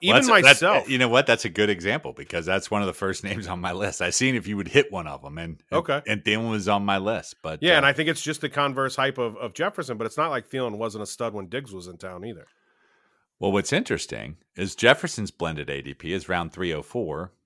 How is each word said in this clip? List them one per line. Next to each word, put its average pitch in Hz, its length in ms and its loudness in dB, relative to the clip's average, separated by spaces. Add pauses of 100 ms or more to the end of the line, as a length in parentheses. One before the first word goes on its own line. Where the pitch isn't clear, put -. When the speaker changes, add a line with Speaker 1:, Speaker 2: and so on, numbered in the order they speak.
Speaker 1:
even 117 140 4
Speaker 2:
that's 254 120 6
a, 233 40 4
that's, 143 300 8
Speaker 1:
myself. 180 280 2
Speaker 2:
you 131 80 2
know 127 120 4
what? 127 180 6
That's 117 160 4
a 110 60 -4
good 104 200 2
example, 98 440 -2
because 80 320 -6
that's 95 260 -2
one 104 100 2
of 98 60 -2
the 90 60 -2
first 95 300 -4
<laughs> - 20 -8
names 98 220 -6
on 90 120 -6
my 90 140 -4
list. 95 280 -4
I 90 80 0
seen 127 260 0
if 95 120 -4
you 104 80 -4
would 95 140 -4
hit 143 220 4
one 90 140 -6
of 73 180 -12
'em, 143 140 -14
and, 170 320 -10
and 127 100 0
Speaker 1:
Okay. 143 280 -2
Speaker 2:
and 104 160 -2
Thielen 110 260 0
was 104 180 -2
on 101 160 2
my 98 140 0
list, 101 460 -4
but, - 180 -8
Speaker 1:
Yeah, 165 160 4
and 139 80 6
Speaker 2:
uh, 139 40 6
Speaker 1:
I 143 40 4
think 156 160 0
it's 160 120 -2
just 151 200 -6
the 147 80 -4
converse 135 460 0
hype 135 220 0
of, 117 200 -2
of 117 160 -8
Jefferson, 151 440 -4
but 110 80 -4
it's - 120 -6
not 156 140 0
like 123 180 -4
Thielen 123 280 -4
wasn't 107 260 -6
a 98 40 -8
stud 117 260 -6
when 98 140 -8
Diggs 120 260 -10
was 90 140 -12
in 87 100 -16
town 92 280 -12
either. 92 200 -14 (920)
Speaker 2:
Well, 98 140 0
what's 98 220 2
interesting 76 640 -4 (180)
is 90 200 -6
Jefferson's 117 560 4
blended 78 380 -4
A 69 120 -6
D 69 120 -12
P 80 180 -10
is 90 160 -4
round 85 240 -2
three 87 220 -4
oh 76 80 -4
four. 85 500 -6 (140)